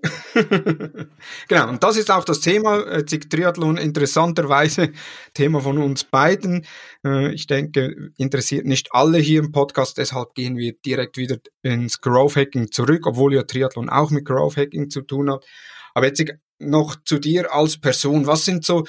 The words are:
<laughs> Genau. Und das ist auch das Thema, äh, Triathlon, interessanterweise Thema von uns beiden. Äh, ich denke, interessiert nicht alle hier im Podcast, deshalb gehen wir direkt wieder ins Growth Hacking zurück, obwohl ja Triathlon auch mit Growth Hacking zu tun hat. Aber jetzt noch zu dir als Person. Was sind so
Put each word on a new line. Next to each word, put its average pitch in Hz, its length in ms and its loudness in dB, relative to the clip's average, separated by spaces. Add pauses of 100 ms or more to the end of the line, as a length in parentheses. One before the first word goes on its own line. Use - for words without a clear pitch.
(340)
<laughs> 190 640 0 (520)
Genau. 147 200 4
Und 123 160 -2
das 214 120 4
ist 214 140 -2
auch 190 140 2
das 147 160 -2
Thema, 208 460 2
äh, 151 180 -4
Triathlon, 160 720 -2
interessanterweise 156 1160 0 (420)
Thema 147 260 2
von 139 180 -2
uns 139 260 0
beiden. 175 640 2 (380)
Äh, 139 280 0
ich - 140 -10
denke, 139 720 -2
interessiert 135 500 -2
nicht 131 260 0
alle 156 260 6
hier 156 220 4
im 151 120 -2
Podcast, 139 460 0
deshalb 131 360 -6
gehen 127 220 -6
wir 120 160 -4
direkt 127 440 -6
wieder 127 200 -4 (260)
ins 120 380 -2
Growth 131 360 4
Hacking 139 360 -2
zurück, 143 340 0
obwohl 139 280 2
ja 131 100 2
Triathlon 127 440 -4
auch 147 220 0
mit 147 140 -2
Growth 143 320 0
Hacking 143 340 -4
zu 139 120 -8
tun 139 280 -4
hat. 139 140 -6 (500)
Aber 127 120 2
jetzt 139 180 0 (340)
noch 151 460 0
zu 151 140 0
dir 165 340 0
als 151 260 0
Person. 143 480 2
Was 156 180 2
sind 180 200 -2
so 170 240 0